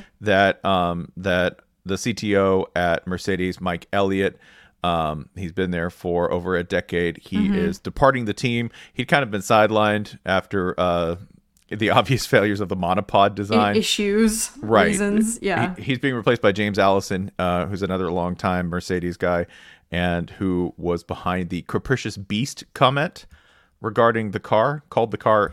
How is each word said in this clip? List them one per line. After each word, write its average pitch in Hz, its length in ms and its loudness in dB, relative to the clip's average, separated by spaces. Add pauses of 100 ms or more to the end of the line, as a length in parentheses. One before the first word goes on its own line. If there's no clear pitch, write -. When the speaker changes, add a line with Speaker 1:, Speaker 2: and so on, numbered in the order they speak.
(200)
Speaker 1:
That, 98 440 4
um, 87 520 0
that 90 440 0 (240)
the 95 140 -4
C 117 160 -4
T 104 240 -2
O 95 280 2 (100)
at 87 300 0
Mercedes, 90 540 -4
Mike 87 320 -6
Elliott, 98 460 0 (460)
um, 80 500 -2
he's 90 180 -10
been 92 200 -2
there 87 180 -2
for 87 420 -2
over 90 240 -2
a 87 60 0
decade. 87 560 -2
He - 200 -6
Speaker 2:
Mm-hmm. 101 160 2
Speaker 1:
is 87 260 -2
departing 131 460 0
the 104 60 -2
team. 117 380 -2 (240)
He'd 127 140 -6
kind 147 160 2
of 107 80 -4
been 104 80 -2
sidelined 107 840 2
after, 92 540 -2
uh, 87 380 2 (520)
the 101 220 -2
<laughs> 104 80 4
obvious 117 280 0
failures 104 340 2
of 95 80 -4
the 95 80 -4
monopod 98 580 2
design. 104 400 0
Speaker 2:
I-, 214 40 0
issues, 214 720 0 (100)
Speaker 1:
Right. 107 240 4
Speaker 2:
reasons, 208 540 0
Speaker 1:
He, - 80 -4
Speaker 2:
yeah. 180 280 -2
Speaker 1:
he's 123 220 -4
being 135 160 -2
replaced 117 280 0
by 104 100 6
James 104 260 -2
Allison, 98 640 2
uh, 90 260 0
who's 98 160 -6
another 92 300 -2
longtime 90 560 -2
Mercedes 87 480 -4
guy, 87 300 0 (440)
and 87 400 -2
who 90 460 -2
was 85 260 -4
behind 90 480 -6
the 90 120 -6
capricious - 540 -4
beast 104 460 -6 (100)
comment 143 540 0 (540)
regarding 113 500 2
the 98 100 -6
car, 131 500 0
called 113 200 0
the 104 80 -6
car 107 340 2